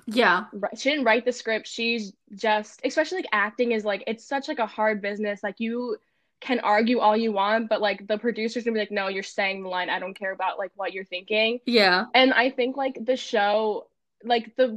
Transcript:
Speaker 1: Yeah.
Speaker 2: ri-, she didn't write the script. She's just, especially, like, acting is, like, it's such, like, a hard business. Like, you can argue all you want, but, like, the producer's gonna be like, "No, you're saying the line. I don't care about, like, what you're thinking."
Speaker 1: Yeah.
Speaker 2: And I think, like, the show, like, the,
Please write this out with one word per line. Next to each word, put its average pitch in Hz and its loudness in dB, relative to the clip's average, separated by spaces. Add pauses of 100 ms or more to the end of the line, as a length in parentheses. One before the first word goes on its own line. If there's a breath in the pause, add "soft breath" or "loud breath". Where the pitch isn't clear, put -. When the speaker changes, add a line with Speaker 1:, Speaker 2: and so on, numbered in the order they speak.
Speaker 1:
Yeah. 208 4
Speaker 2:
ri-, 202 -4
she 269 -2
didn't 294 0
write 226 4
the 240 0
script. 220 -4
She's 233 -4 (220)
just, 214 0
especially, 311 0
like, 359 -6
acting 214 0
is, 214 -2
like, 202 -2
it's 226 -6
such, 277 -4
like, 302 -6
a 226 2
hard 214 0
business. 202 -4
Like, 196 -6
you 233 -4 (420)
can 240 -2
argue 226 4
all 214 4
you 226 0
want, 214 0
but, 208 0
like, 202 -2
the 214 0
producer's 226 -2
gonna 233 0
be 214 0
like, 208 -4
"No, 196 -2
you're 190 -4
saying 196 -4
the 185 -8
line. 180 -2
I 180 0
don't 185 -8
care 196 -6
about, 190 -4
like, 196 -6
what 185 -6
you're 190 -8
thinking." 214 -2
Speaker 1:
Yeah. 208 4
Speaker 2:
And 262 8
I 247 4
think, 262 -2
like, 269 -4
the 247 0
show, 208 0 (360)
like, 226 -2
the, 254 4